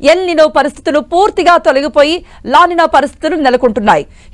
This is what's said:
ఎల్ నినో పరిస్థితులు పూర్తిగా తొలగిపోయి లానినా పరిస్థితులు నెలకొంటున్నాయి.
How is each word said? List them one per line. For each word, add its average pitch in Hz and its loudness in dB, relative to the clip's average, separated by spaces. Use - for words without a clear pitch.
ఎల్ 370 0
నినో 311 2
పరిస్థితులు 294 -2
పూర్తిగా 359 0
తొలగిపోయి 294 0
లానినా 339 2
పరిస్థితులు 302 -2
నెలకొంటున్నాయి. 220 0